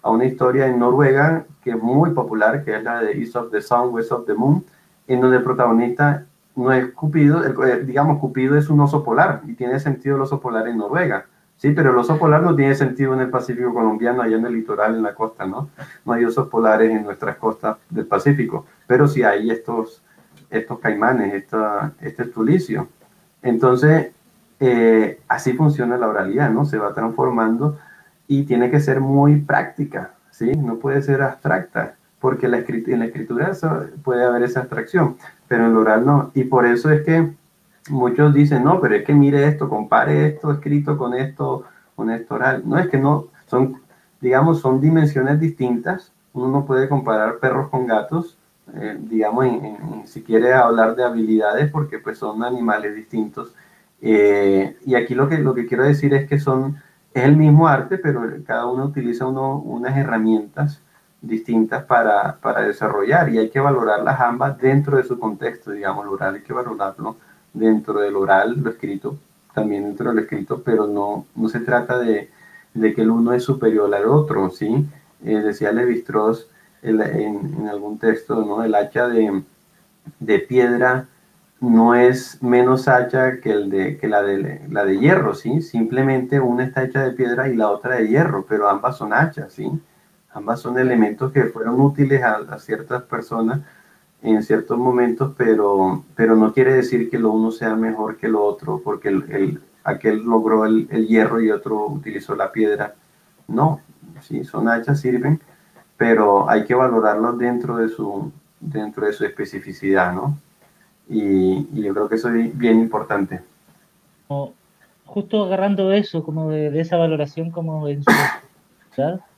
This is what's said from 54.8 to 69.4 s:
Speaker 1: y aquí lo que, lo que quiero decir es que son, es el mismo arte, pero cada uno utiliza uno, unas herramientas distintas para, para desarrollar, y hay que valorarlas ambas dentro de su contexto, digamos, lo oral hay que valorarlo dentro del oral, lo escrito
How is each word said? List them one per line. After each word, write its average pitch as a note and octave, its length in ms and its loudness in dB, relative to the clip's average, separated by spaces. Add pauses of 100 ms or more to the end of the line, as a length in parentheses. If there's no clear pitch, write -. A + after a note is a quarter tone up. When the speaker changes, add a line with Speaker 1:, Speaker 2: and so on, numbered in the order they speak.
Speaker 1:
y B2+ 100 2
aquí A#2+ 200 -2
lo C#3+ 140 2
que, D#3+ 80 0
lo C#3 160 2
que A#2+ 140 -4
quiero B2 160 0
decir C#3+ 300 2
es C#3 140 0
que C#3+ 120 0
son, C#3 380 -2 (360)
es B2+ 100 0
el C#3+ 140 6
mismo D#3 300 8
arte, D3+ 300 0
pero C#3+ 240 -2 (240)
cada A#2 200 -4
uno B2+ 200 -4
utiliza B2+ 420 -4
uno, C3+ 320 -4
unas B2 380 -6
herramientas A2+ 840 0 (400)
distintas A2+ 640 -2
para, A2 560 2
para A#2 200 -2
desarrollar, G#2+ 680 0
y A2+ 100 0
hay A2 100 0
que C3+ 100 -4
valorarlas B2+ 600 0
ambas B2+ 400 -2
dentro C#3 380 2
de B2+ 60 2
su B2 140 -6
contexto, G#2+ 540 -8
digamos, G2+ 340 -6
lo G2 60 -8
oral G2 240 -4
hay G#2 60 -14
que - 120 -12
valorarlo A2 640 -8 (380)
dentro A2 480 2
del G2+ 140 -2
oral, G2 460 2
lo A#2 80 -2
escrito G#2 480 -8 (360)